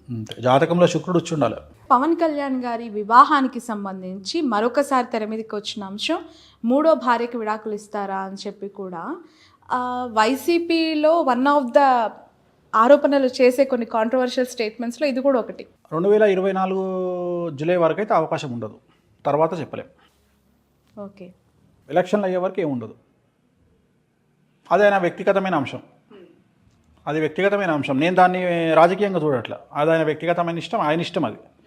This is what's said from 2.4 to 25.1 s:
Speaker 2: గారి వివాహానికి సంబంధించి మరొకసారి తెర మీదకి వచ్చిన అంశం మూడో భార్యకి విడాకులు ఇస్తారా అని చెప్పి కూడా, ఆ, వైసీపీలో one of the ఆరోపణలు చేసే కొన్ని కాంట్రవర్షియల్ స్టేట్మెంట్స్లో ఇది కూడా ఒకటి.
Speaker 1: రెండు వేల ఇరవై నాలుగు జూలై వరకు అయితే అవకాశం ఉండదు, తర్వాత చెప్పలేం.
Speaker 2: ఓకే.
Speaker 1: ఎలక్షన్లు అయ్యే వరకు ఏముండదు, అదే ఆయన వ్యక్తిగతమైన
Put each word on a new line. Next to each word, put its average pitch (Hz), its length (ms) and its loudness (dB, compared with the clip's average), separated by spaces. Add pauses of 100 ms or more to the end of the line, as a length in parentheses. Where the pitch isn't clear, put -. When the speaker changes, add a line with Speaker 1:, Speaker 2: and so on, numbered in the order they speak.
Speaker 2:
గారి 233 260 -6
వివాహానికి 247 720 4
సంబంధించి 196 800 -8
మరొకసారి 247 720 0
తెర 214 140 -4
మీదకి 220 300 -8
వచ్చిన 208 280 -10
అంశం 208 340 -6 (480)
మూడో 294 280 4
భార్యకి 240 440 -2
విడాకులు 220 360 -6
ఇస్తారా 202 420 -8
అని 190 200 -8 (120)
చెప్పి 202 200 -12
కూడా, 190 480 -10 (560)
ఆ, 247 420 -4
వైసీపీలో 320 1200 0
one 247 100 -2
of 285 200 2
the 254 460 4 (640)
ఆరోపణలు 277 540 6 (120)
చేసే 247 220 4
కొన్ని 247 220 -4
కాంట్రవర్షియల్ 247 600 -2
స్టేట్మెంట్స్లో 240 600 -6
ఇది 262 140 -2
కూడా 269 180 2
ఒకటి. 190 260 -8 (260)
Speaker 1:
రెండు 165 180 0
వేల 208 140 6
ఇరవై 190 280 2
నాలుగు 185 960 -4
జూలై 156 260 -2
వరకు 160 240 2
అయితే 214 140 -2
అవకాశం 156 400 -2
ఉండదు, 113 220 -10 (500)
తర్వాత 160 340 0
చెప్పలేం. 113 280 -12 (1160)
Speaker 2:
ఓకే. 190 260 -20 (600)
Speaker 1:
ఎలక్షన్లు 180 360 0
అయ్యే 185 120 0
వరకు 185 240 -4
ఏముండదు, 131 320 -4 (1800)
అదే 185 120 4
ఆయన 202 140 6
వ్యక్తిగతమైన 190 580 0